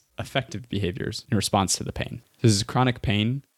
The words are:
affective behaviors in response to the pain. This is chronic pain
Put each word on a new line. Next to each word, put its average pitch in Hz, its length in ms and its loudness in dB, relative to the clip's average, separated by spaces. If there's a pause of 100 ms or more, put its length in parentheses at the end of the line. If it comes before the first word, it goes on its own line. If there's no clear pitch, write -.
(180)
affective - 500 -6
behaviors - 640 -4
in 113 60 2
response 98 400 2
to - 80 -8
the - 80 -8
pain. - 300 -8 (180)
This 113 120 6
is 101 100 2
chronic 123 400 0
pain 110 420 0 (140)